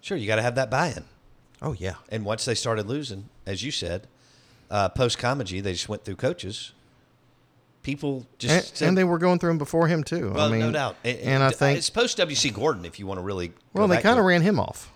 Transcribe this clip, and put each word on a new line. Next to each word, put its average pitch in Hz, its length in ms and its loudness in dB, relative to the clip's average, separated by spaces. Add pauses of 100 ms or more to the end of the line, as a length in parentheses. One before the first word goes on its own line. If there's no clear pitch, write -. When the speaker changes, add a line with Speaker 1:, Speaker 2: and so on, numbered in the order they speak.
Speaker 1:
Sure, 202 160 -6
you 110 100 -4
gotta 110 160 2
have 120 140 0
that 131 140 0
buy-in. 131 340 -2 (580)
Speaker 2:
Oh, 151 100 -6
yeah. 92 220 -6 (160)
Speaker 1:
And 110 140 -4
once 107 200 -4
they 120 100 0
started 107 320 -2
losing, 117 420 -8 (180)
as 98 160 -6
you 135 80 -6
said, 87 360 -6 (640)
uh, 101 200 2
post-Kamaji, 120 720 -2
they 98 100 -2
just - 160 -6
went 104 160 -8
through 98 120 -8
coaches. 123 560 -6 (1080)
People 135 440 -6 (120)
just 131 160 2
Speaker 2:
And, 180 100 2
Speaker 1:
said, - 240 -2
Speaker 2:
and 185 100 4
they 185 60 4
were 170 140 0
going 180 200 4
through 170 120 0
'em 165 80 0
before 165 300 2
him, 160 160 2
too. 160 300 -4
Speaker 1:
Well, 151 140 2
Speaker 2:
I - 20 2
mean, 113 100 2
Speaker 1:
no 113 120 0
doubt. 131 320 -2
And, 120 160 -2
Speaker 2:
and 135 220 2
I 135 60 6
Speaker 1:
and 131 60 0
Speaker 2:
think 143 240 4
Speaker 1:
it's 165 120 -2
post 247 260 0
W 170 180 0
C 135 160 2
Gordon, 107 360 0
if 82 120 -12
you 98 80 -8
wanna 95 140 -6
really 90 280 -4
go 82 60 -12 (200)
Speaker 2:
Well, 202 140 4
they 170 80 6
Speaker 1:
back - 60 2
to 196 60 6
Speaker 2:
kinda 233 140 6
Speaker 1:
it. 185 40 4
Speaker 2:
ran 175 160 6
him 190 160 4
off. - 380 -4